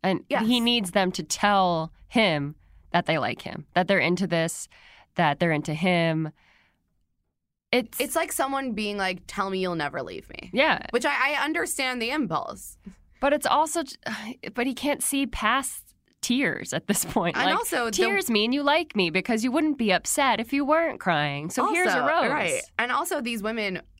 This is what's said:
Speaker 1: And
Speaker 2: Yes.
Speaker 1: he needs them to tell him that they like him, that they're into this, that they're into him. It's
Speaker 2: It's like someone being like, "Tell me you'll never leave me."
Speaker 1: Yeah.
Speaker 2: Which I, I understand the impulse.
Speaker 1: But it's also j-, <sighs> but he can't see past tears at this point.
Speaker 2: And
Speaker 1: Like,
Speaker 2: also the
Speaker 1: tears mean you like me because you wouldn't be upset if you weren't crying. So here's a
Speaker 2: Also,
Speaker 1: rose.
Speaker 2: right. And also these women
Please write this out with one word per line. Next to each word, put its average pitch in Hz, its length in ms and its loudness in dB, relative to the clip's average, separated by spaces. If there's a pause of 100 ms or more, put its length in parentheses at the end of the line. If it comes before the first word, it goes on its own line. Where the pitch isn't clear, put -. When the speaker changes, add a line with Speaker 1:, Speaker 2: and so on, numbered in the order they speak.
Speaker 1:
And 190 200 0 (100)
Speaker 2:
Yes. 220 160 2
Speaker 1:
he 247 140 4
needs 233 320 2
them 190 180 2
to 185 140 -6
tell 180 680 2 (140)
him 147 480 2 (380)
that - 140 4
they 156 120 2
like - 240 -4
him, - 320 -10
that 180 140 2
they're 196 100 4
into 175 300 2
this, 165 400 -2 (480)
that 151 240 2
they're 170 100 4
into 156 240 0
him. 165 560 2 (1400)
It's - 280 -2
Speaker 2:
It's 277 160 -2
like 330 160 -2
someone 269 400 -2
being 208 240 -4
like, 185 300 -2
"Tell 196 240 -4
me 190 80 -2
you'll 180 160 -2
never 147 280 -4
leave 90 280 -12
me." - 220 -16
Speaker 1:
Yeah. 277 260 2 (120)
Speaker 2:
Which 240 140 0
I, 277 300 0
I 277 100 -2
understand 285 560 -4
the 233 100 -4
impulse. 196 680 -6 (420)
Speaker 1:
But 285 120 4
it's 294 140 0
also 311 360 2
j-, - 140 -10 (280)
<sighs> - 300 -12
but 247 120 0
he 269 80 -2
can't 277 280 -2
see 277 240 0
past 254 560 -2 (380)
tears 240 520 -2
at - 140 -4
this - 180 0
point. 175 320 0
Speaker 2:
And 247 100 2
Speaker 1:
Like, 330 120 2
Speaker 2:
also 294 280 -2
the 226 40 -2
Speaker 1:
tears 381 400 0
mean 220 220 2
you 285 100 0
like 302 340 2
me 180 140 2
because 214 340 0
you 254 80 0
wouldn't 311 260 2
be 214 140 2
upset 233 480 2
if 226 120 -4
you 277 120 0
weren't 311 360 0
crying. 147 500 0
So - 220 0
here's 339 200 2
a 170 100 2
Speaker 2:
Also, 294 200 2
Speaker 1:
rose. 247 80 2
Speaker 2:
right. 185 320 0 (160)
And 247 140 0
also 320 280 -2
these 233 220 -4
women 214 400 -4 (180)